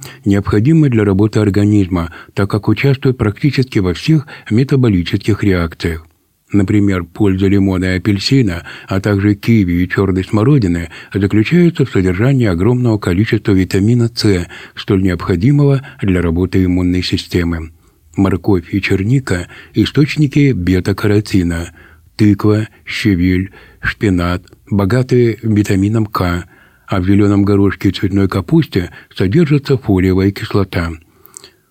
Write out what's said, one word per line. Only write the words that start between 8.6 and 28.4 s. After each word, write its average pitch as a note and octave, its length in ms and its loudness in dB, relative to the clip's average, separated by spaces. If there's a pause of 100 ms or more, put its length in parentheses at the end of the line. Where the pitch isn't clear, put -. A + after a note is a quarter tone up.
а G2 140 -2
также G2+ 320 2
киви G2 480 0
и F2+ 80 -2
чёрной F#2+ 340 0
смородины G#2 680 0 (200)
заключается A2 720 2
в B2 60 -4
содержании G#2+ 560 0
огромного A2 540 0
количества G#2 540 0
витамина G2+ 600 2
С, F#2 340 0 (280)
столь G2 260 -2
необходимого A#2 800 0 (220)
для F#2 180 0
работы F2+ 420 0
иммунной F2+ 380 0
системы. E2+ 720 -4 (440)
Морковь F#2+ 560 0
и G2+ 120 -2
черника — G2 640 -2 (260)
источники C#3+ 800 0
бета-каротина, F#2 1200 -2 (460)
тыква, G#2+ 500 2 (180)
щавель, F#2 640 0 (320)
шпинат F2+ 640 -2 (240)
богаты A#2+ 720 0
витамином G#2 640 0
К, F2 400 -4 (420)
а G2 140 -2
в F2+ 60 -4
зелёном G2+ 380 2
горошке G2 440 0
и - 20 -4
цветной G2 360 -2
капусте G2+ 640 0 (240)